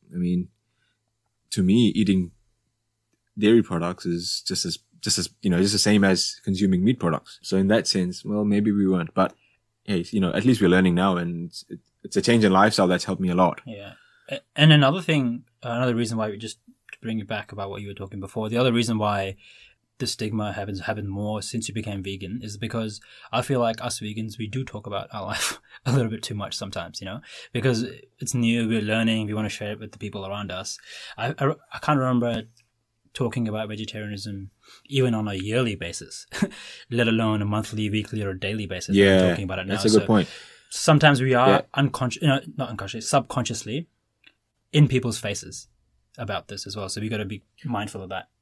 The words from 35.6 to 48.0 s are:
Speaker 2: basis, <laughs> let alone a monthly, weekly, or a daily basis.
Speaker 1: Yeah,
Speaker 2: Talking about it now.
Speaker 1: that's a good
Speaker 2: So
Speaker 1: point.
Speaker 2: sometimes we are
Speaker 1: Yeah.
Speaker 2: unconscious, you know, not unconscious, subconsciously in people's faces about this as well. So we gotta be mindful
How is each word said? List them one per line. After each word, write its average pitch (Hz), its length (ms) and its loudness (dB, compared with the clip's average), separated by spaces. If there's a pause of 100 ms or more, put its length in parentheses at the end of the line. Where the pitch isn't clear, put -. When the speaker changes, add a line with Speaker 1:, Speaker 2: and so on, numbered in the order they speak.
Speaker 2:
basis, - 500 -12 (340)
<laughs> - 300 -20
let 117 180 2
alone 110 340 2
a 104 40 -2
monthly, 107 440 -2
weekly, 107 340 -4
or 98 80 -4
a 92 80 -8
daily 104 260 -6
basis. 92 300 -4
Speaker 1:
Yeah, 95 340 8
Speaker 2:
Talking 85 160 0
about 92 140 -6
it 92 80 -6
now. 95 80 -2
Speaker 1:
that's 95 100 0
a 110 40 6
good 107 120 8
Speaker 2:
So - 60 -6
Speaker 1:
point. 104 200 6 (440)
Speaker 2:
sometimes 147 500 4
we 131 140 2
are 127 140 6
Speaker 1:
Yeah. 131 120 6 (120)
Speaker 2:
unconscious, 131 480 -2
you 160 60 2
know, 135 120 4 (180)
not 127 120 -4
unconscious, 110 400 -10
subconsciously 123 800 -2 (840)
in 147 160 8
people's 123 300 0
faces - 480 -8 (500)
about 101 300 -6
this - 180 -12
as 98 100 -10
well. 101 140 -8
So 104 120 -8
we 107 80 -4
gotta 104 160 -4
be 98 180 -10 (220)
mindful 107 360 -6